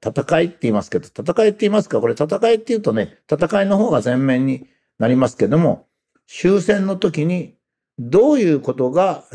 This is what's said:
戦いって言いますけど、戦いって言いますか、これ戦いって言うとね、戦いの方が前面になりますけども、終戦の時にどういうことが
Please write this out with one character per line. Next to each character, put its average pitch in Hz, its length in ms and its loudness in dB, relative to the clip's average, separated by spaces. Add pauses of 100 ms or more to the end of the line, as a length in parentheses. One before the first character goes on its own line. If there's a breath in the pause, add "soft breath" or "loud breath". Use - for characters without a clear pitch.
戦 156 380 -2
い 175 40 0
っ 175 40 -4
て - 120 -20
言 117 100 -2
い - 20 0
ま 101 80 0
す - 80 -10
け 87 100 -4
ど、 - 80 -18
戦 - 380 -2
い 214 40 4
っ - 20 -2
て 214 100 -6
言 214 60 0
い - 20 2
ま 208 120 0
す - 80 -6
か、 - 120 0
こ 117 60 0
れ 117 60 0
戦 196 380 0
い 226 40 4
っ - 40 0
て 220 100 -20
言 233 80 0
う 208 40 -4
と 127 120 -2
ね、 107 240 -4 (140)
戦 175 320 0
い - 20 0
の 196 120 2
方 208 140 2
が 127 120 2
前 123 140 0
面 131 280 2
に 131 220 -4 (300 loud breath)
な 110 100 0
り 123 80 2
ま 127 120 2
す - 100 -6
け 101 100 2
ど 139 100 2
も、 165 300 0 (400)
終 190 340 0
戦 202 260 0
の 196 80 -2
時 160 300 -2
に 175 300 -4 (440)
ど 190 340 2
う 277 60 2
い 190 120 2
う 143 80 2
こ 131 140 -4
と 127 160 -2
が 175 340 0 (120)